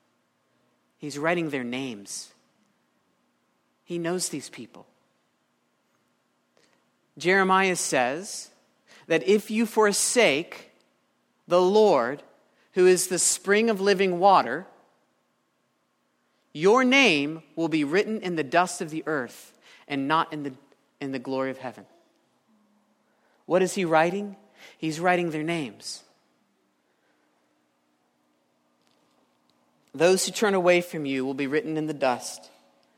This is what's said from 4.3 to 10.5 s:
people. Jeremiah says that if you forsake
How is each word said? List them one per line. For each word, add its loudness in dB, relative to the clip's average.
people. -20
Jeremiah 2
says -4
that 0
if 2
you 0
forsake 0